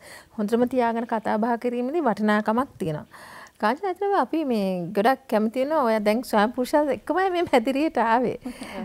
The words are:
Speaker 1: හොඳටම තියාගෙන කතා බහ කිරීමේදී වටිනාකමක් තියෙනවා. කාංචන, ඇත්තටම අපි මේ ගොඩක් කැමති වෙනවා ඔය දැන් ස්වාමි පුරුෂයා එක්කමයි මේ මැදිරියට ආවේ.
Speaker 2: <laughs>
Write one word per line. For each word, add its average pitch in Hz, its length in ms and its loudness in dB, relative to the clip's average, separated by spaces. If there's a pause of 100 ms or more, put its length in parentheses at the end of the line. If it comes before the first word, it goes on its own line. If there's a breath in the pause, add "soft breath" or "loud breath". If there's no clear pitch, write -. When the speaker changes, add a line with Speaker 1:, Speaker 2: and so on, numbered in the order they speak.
(300 loud breath)
Speaker 1:
හොඳටම 233 380 0
තියාගෙන 233 380 0
කතා 214 320 -2
බහ 233 200 0
කිරීමේදී 247 460 -2
වටිනාකමක් 214 720 0
තියෙනවා. 156 300 -4 (460 loud breath)
කාංචන, 254 340 -2
ඇත්තටම 392 280 -2
අපි 302 280 0
මේ 233 220 0 (240)
ගොඩක් 202 380 2
කැමති 220 340 0
වෙනවා 294 240 0
ඔය 220 140 2
දැන් 214 260 0
ස්වාමි 214 280 2
පුරුෂයා 285 380 0
එක්කමයි 349 400 0
මේ 349 120 0
මැදිරියට 269 560 2
ආවේ. 233 420 2
Speaker 2:
<laughs> - 40 -16 (400 loud breath)